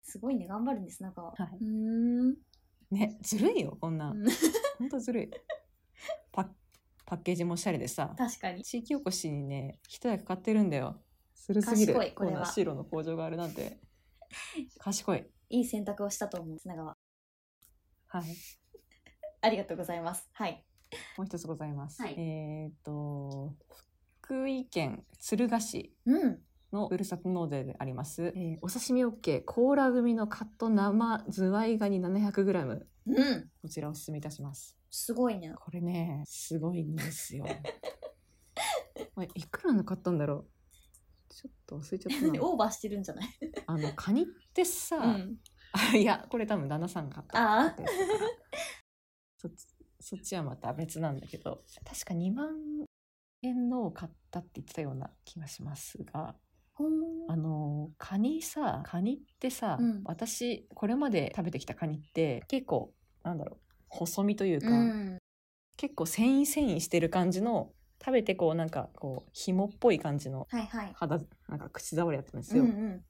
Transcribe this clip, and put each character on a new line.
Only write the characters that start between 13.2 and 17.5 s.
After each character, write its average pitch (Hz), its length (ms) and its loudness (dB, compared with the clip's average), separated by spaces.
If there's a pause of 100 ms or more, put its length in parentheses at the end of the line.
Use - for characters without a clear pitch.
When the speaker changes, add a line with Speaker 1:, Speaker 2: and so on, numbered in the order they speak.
Speaker 2:
あ 160 40 -4
る 165 60 -6
な 170 120 -4
ん - 40 -8
て。 - 300 -8 (960)
賢 196 360 -2
い。 - 160 -4 (200)
Speaker 1:
い 240 100 2
い 240 60 2
選 208 180 -2
択 202 200 -4
を 202 40 0
し 202 80 -4
た 202 120 -4
と 180 120 -6
思 160 140 -8
う、 156 40 -12
砂 180 160 -10
川。 156 220 -10 (1120)